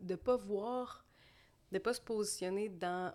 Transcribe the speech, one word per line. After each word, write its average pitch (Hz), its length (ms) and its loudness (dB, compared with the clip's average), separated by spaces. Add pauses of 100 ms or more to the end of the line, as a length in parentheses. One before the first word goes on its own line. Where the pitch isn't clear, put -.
de 180 140 -2
pas 247 220 4
voir, 214 680 -2 (680)
de 190 60 0
pas 233 140 2
se 240 80 -2
positionner 202 680 0
dans « 180 460 -2